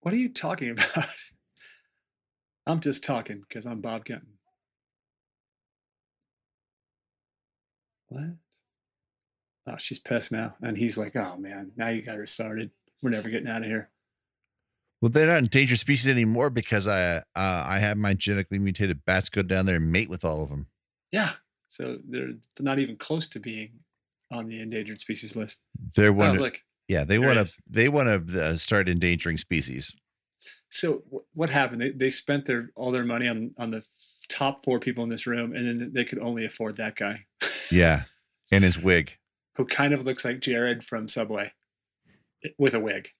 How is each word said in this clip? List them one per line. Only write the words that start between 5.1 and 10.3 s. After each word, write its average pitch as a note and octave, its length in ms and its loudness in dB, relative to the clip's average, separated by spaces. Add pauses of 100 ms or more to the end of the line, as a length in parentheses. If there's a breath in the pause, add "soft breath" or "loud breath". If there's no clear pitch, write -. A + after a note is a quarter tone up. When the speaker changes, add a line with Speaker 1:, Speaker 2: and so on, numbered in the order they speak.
Speaker 1:
What? C3 140 -10 (1500)
Oh, - 80 -12
she's - 220 -10
pissed - 320 -4